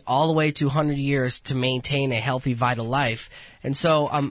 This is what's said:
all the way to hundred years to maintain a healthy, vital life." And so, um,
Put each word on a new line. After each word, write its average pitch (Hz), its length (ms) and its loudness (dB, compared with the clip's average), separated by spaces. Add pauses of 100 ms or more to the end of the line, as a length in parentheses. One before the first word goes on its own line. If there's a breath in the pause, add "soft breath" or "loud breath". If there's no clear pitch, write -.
all 139 220 4
the 165 60 2
way 156 180 2
to 147 180 0
hundred 147 280 0
years 139 420 0
to - 140 -4
maintain 131 560 0
a 120 60 0
healthy, 127 360 -2
vital 120 320 0
life." 120 460 -2 (320 loud breath)
And 139 120 -4
so, 156 380 2
um, 143 180 0